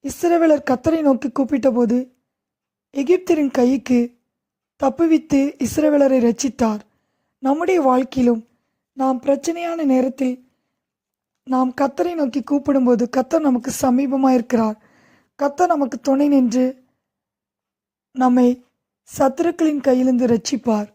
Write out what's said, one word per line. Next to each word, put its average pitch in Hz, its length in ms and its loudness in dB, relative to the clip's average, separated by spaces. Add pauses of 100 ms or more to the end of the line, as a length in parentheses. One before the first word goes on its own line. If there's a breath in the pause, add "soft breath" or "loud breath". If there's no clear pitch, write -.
இஸ்ரவேலர் 320 680 0
கர்த்தரை 320 300 -2
நோக்கி 277 280 0
கூப்பிட்டபோது 247 800 -2 (880)
எகிப்தியரின் 311 540 0
கைக்கு 247 640 0 (680)
தப்புவித்து 285 840 0
இஸ்ரவேலரை 285 540 2
ரட்சித்தார். 226 600 -2 (580)
நம்முடைய 330 420 0
வாழ்க்கையிலும் 254 680 0 (460)
நாம் 262 280 -2
பிரச்சனையான 330 640 -4
நேரத்தில் 254 640 -2 (1000)
நாம் 254 360 -2
கர்த்தரை 339 340 -2
நோக்கி 285 260 -4
கூப்பிடும்போது 254 680 0
கர்த்தர் 269 320 -2
நமக்கு 254 320 -2 (100)
சமீபமாயிருக்கிறார். 254 920 0 (640 soft breath)
கர்த்தர் 285 320 0
நமக்கு 277 320 -2
துணை 285 280 0
நின்று 254 560 0 (1300)
நம்மை 247 520 2 (540)
சத்துருக்களின் 302 600 0
கையிலிருந்து 254 460 2
ரட்சிப்பார். 220 680 -2